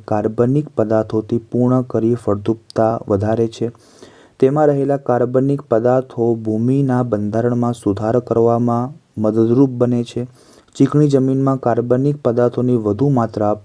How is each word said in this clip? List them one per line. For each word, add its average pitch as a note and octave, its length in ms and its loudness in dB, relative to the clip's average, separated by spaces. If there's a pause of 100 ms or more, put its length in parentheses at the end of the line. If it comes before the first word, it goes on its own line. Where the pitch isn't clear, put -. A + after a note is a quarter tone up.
કાર્બનિક A#2+ 720 0
પદાર્થોથી A2 640 -2 (100)
પૂર્ણ B2 320 0
કરી A#2 320 -2
ફળદ્રુપતા A2 800 -2 (160)
વધારે A2 400 0
છે. A2+ 220 -6 (720)
તેમાં D3 260 4
રહેલા C#3 340 0
કાર્બનિક C3 600 0
પદાર્થો A#2+ 680 0 (140)
ભૂમિના B2 580 0
બંધારણમાં A#2 720 -2
સુધાર G#2+ 460 0
કરવામાં A#2 760 0 (220)
મદદરૂપ A2+ 520 2
બને A#2+ 340 0
છે. B2 220 -8 (480)
ચીકણી D3 340 2
જમીનમાં C3+ 500 0
કાર્બનિક B2 640 0
પદાર્થોની B2 580 0
વધુ G#2+ 300 0
માત્રા A2 440 0 (100)